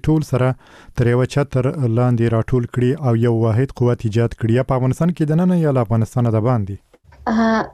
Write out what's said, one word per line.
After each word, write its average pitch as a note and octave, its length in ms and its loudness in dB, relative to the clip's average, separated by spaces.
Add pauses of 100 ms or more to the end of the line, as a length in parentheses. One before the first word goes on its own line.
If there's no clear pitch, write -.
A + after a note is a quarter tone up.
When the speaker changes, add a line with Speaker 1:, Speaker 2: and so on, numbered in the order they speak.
Speaker 1:
ټول D#3 140 2
سره B2+ 340 0 (420)
تر B2 100 2
یوه A#2+ 180 2
چتر C3+ 460 -2
لاندې B2 540 0 (100)
راټول A#2+ 300 0
کړي B2+ 420 -2
او A#2 100 2
یو A#2 180 2
واحد A2+ 420 0
قوت A#2+ 280 0
ایجاد A#2 240 0
کړي، - 220 -4
یا A#2+ 120 2
په - 120 -2
افغانستان C3 340 0
کې E3 160 -2
دننه F3 340 2
یا D#3 120 2
له C3 100 2
افغانستانه A2+ 500 0
د G#2+ 100 2
باندې؟ G#2 460 -2 (400)
Speaker 2:
اه، A3+ 460 0